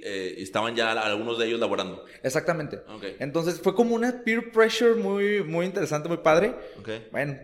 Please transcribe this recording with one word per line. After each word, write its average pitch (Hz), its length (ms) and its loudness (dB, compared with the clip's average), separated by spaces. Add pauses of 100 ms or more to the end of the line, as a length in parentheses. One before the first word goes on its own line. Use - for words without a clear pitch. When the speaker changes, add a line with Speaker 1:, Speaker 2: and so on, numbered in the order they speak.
Speaker 1:
eh, 95 320 -6
estaban 107 360 -2
ya 113 200 2
algunos 113 440 -2
de 113 100 2
ellos 117 120 0
laborando. 95 460 -2 (180)
Speaker 2:
Exactamente. 151 540 -2 (100)
Speaker 1:
Ok. 107 160 -16 (160)
Speaker 2:
Entonces, 160 400 -2
fue 190 160 0
como 233 180 4
una 247 300 0
peer 233 300 -2
pressure 226 420 6
muy, 202 480 0
muy 165 220 -2
interesante, 165 420 -2
muy 170 120 -2
padre. 170 360 4 (240)
Speaker 1:
Ok. 104 100 -12 (220)
Speaker 2:
Bueno, 139 320 -2